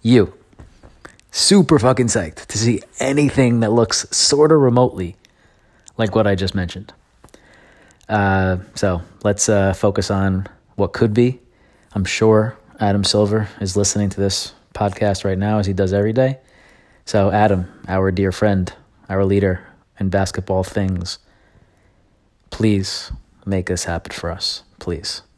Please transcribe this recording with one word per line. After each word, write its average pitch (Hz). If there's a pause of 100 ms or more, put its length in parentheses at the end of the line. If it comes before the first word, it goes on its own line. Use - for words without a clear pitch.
You. 113 (960)
Super 165
fucking 123
psyched 90
to -
see 113 (180)
anything 135
that 110
looks 113
sorta 151
remotely 123 (800)
like 107
what 110
I -
just 95
mentioned. 92 (1160)
Uh, 95 (180)
so 90 (220)
let's, 101
uh, 98
focus 101
on 95 (260)
what 95
could 110
be. 120 (540)
I'm 98
sure 110 (220)
Adam 101
Silver 104 (120)
is 95
listening 101
to 98
this - (200)
podcast 101
right 95
now, 107
as 98
he 98
does 95
every 101
day. 131 (640)
So 104
Adam, 101 (180)
our 95
dear 95
friend, 98 (360)
our 98
leader 98 (360)
in 98
basketball 92
things, 92 (1300)
please 101 (340)
make 95
this 92
happen 85
for 85
us. - (160)
Please. - (160)